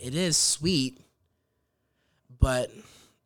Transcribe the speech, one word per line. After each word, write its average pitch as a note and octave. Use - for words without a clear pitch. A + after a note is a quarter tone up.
it B2+
is E3+
sweet, C#3+
but B2+